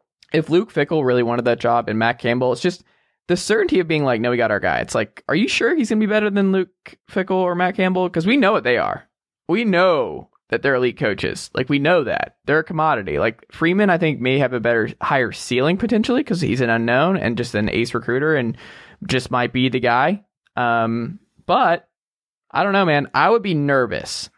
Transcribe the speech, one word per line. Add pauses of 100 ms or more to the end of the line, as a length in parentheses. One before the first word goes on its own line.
(340)
if
Luke
Fickell
really
wanted
that
job
and
Matt
Campbell,
it's
just (440)
the
certainty
of
being
like,
"No,
we
got
our
guy."
It's
like,
are
you
sure
he's
gonna
be
better
than
Luke (120)
Fickell
or
Matt
Campbell?
'Cause
we
know
what
they
are. (400)
We
know (200)
that
they're
elite
coaches.
Like,
we
know
that. (100)
They're
a
commodity.
Like,
Freeman,
I
think,
may
have
a
better, (120)
higher
ceiling
potentially
'cause
he's
an
unknown
and
just
an
ace
recruiter
and (500)
just
might
be
the
guy. (340)
Um, (260)
but (640)
I
don't
know,
man.
I
would
be
nervous